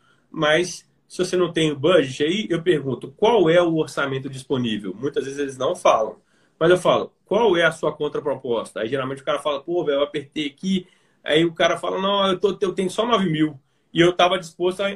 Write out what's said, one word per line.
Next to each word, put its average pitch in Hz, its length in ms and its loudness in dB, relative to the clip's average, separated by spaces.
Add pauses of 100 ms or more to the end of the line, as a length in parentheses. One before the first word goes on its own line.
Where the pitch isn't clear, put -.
(300)
mas 160 580 0 (200)
se - 100 -12
você 185 180 -2
não 175 160 0
tem 156 200 0
o 143 40 -6
budget 143 480 2
aí, 202 240 -2
eu - 140 -2
pergunto, 135 540 -2
qual 208 340 4
é 175 120 6
o 165 140 0
orçamento 135 540 -4
disponível?" 117 640 -4
Muitas 131 300 -6
vezes 135 140 -10
eles 135 200 -8
não 139 180 -2
falam. 113 400 2 (420)
Mas 165 120 4
eu 180 80 6
falo, 123 340 0 (140)
"Qual 208 300 2
é 170 80 4
a 160 80 4
sua 160 220 -4
contraproposta?" 135 880 -4
Aí, 113 80 -4
geralmente, 135 320 -4
o - 40 -20
cara 147 140 -2
fala, 143 240 -4
"Pô, 175 220 -2
velho, 143 140 0
eu 143 40 2
apertei 143 440 -6
aqui." 185 400 -4 (360)
Aí 156 220 2
o 170 80 -2
cara 170 240 2
fala, 185 240 -6
"Não, 196 280 0
eu 185 100 -2
tô, 196 220 0
eu 185 120 -2
tenho 185 180 -4
só 214 160 -2
nove 208 220 2
mil." 156 300 0 (340)
E 160 80 0
eu 175 120 6
tava 180 260 2
disposto 180 420 -4
a, 196 160 -2